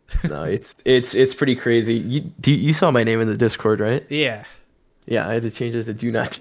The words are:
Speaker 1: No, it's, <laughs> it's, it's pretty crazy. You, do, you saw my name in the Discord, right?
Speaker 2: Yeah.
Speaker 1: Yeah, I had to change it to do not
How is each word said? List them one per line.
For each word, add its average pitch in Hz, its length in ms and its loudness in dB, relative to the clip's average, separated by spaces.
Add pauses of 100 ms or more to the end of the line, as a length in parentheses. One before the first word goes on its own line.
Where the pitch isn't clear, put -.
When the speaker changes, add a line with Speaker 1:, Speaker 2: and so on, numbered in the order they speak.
(240)
Speaker 1:
No, 76 200 -4
it's, 92 360 -6
<laughs> - 60 -12
it's, 127 300 2
it's 131 180 4
pretty 131 220 0
crazy. 117 400 2
You, 120 260 -4 (180)
do, 135 140 2
you 151 200 2
saw 160 180 2
my 120 120 4
name 113 180 2
in 113 60 2
the 107 80 0
Discord, 110 440 2
right? 110 320 0
Speaker 2:
Yeah. 131 320 -2 (640)
Speaker 1:
Yeah, 110 200 -2
I 110 60 -2
had 113 80 -2
to 113 80 -4
change 120 260 -6
it 113 100 -4
to 110 100 -8
do 117 160 -4
not - 300 -2